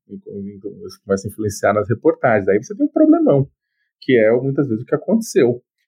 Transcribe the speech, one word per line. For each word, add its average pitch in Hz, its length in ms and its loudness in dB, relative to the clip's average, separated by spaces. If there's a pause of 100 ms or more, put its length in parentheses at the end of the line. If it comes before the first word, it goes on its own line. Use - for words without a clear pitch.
Então, 98 240 -18 (540)
isso - 180 -20
começa 98 220 -4
a - 40 -8
influenciar 104 420 -4
nas 104 160 -2
reportagens. 117 600 0
Aí 101 140 2
você 202 140 -14
tem 294 100 -2
um - 60 -4
problemão, 311 560 4 (520)
que - 160 -2
é, 110 160 4
muitas 135 360 -2
vezes, 113 140 -4
o - 40 -16
que - 80 -2
aconteceu, 147 680 0 (260)